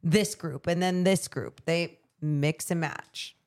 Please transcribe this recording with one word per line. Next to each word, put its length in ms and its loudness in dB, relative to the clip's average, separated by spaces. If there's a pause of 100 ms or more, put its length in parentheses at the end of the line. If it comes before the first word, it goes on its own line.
this 320 2
group 320 -8
and 160 0
then 220 2
this 240 4
group. 360 -8
They 340 -2 (220)
mix 480 0
and 120 0
match. 540 -8 (120)